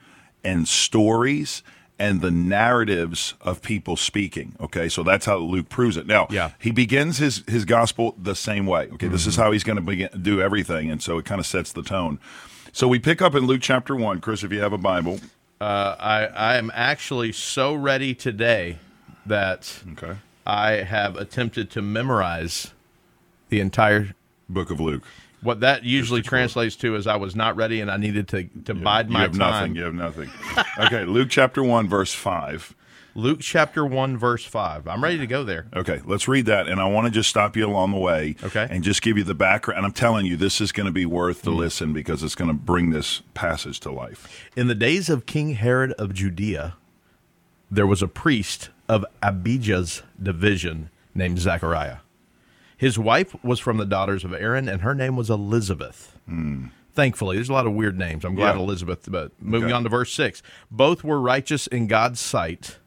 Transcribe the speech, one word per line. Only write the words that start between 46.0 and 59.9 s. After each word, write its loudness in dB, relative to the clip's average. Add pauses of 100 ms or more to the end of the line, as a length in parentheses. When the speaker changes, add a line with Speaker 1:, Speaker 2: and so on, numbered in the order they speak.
Speaker 2:
Judea, -4 (960)
there 4
was 4
a 2
priest -2 (200)
of 2 (180)
Abijah's 0 (180)
division 0 (240)
named -2
Zechariah. 0 (800)
His 0
wife 2
was 0
from 0
the 0
daughters 0
of -8
Aaron, -2
and -2
her 0
name -2
was -2
Elizabeth. -2 (100)
Speaker 1:
Hmm. -4 (280)
Speaker 2:
Thankfully, 0
there's -4
a 0
lot 2
of 2
weird 0
names. -4
I'm -2
glad 4
Speaker 1:
Yeah. -2
Speaker 2:
Elizabeth, -4
but -4 (100)
moving 0
Speaker 1:
Okay. 2
Speaker 2:
on 0
to -2
verse 0